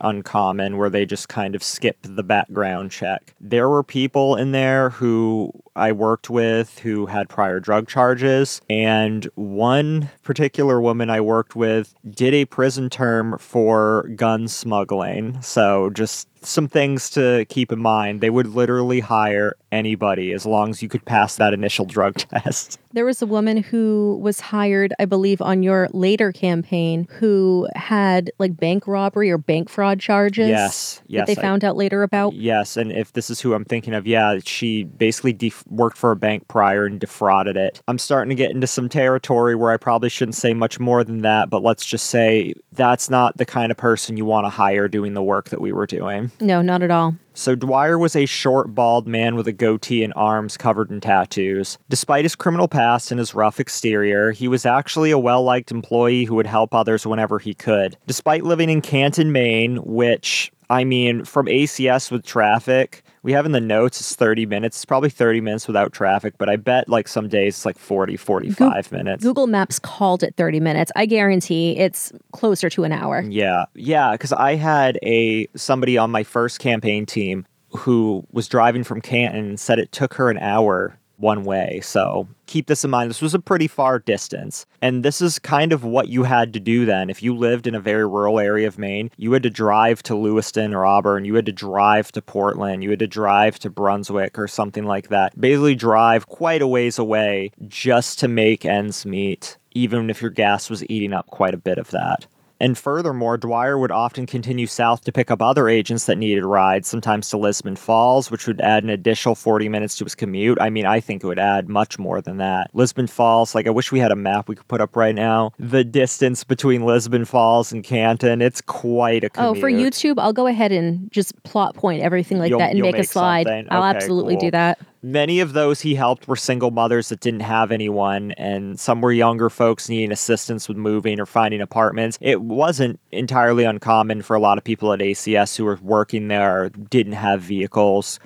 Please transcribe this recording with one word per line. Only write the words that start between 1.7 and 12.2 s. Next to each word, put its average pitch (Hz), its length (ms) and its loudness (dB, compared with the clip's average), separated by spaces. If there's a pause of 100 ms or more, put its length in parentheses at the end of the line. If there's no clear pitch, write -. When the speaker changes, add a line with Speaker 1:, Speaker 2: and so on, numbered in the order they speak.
Speaker 1:
the 104 80 -6
background 95 640 -2
check. - 500 -8
There 120 300 0
were 143 140 2
people 135 540 0
in 135 160 -2
there 135 360 2
who 113 640 -2 (240)
I 110 160 0
worked 110 400 -2
with 113 480 -2
who 104 260 -4
had 101 240 -4
prior 92 300 -2
drug 107 280 0
charges, 131 800 2
and 110 580 0 (100)
one 135 720 0 (140)
particular 139 580 0
woman 117 300 0
I 110 100 0
worked 113 340 0
with 113 380 -2 (160)
did 127 240 2